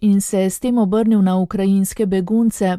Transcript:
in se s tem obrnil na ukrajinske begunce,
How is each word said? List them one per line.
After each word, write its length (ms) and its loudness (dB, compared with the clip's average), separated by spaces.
in 200 2
se 280 -2
s 100 -6
tem 180 -2
obrnil 440 2
na 160 2
ukrajinske 680 -2
begunce, 720 0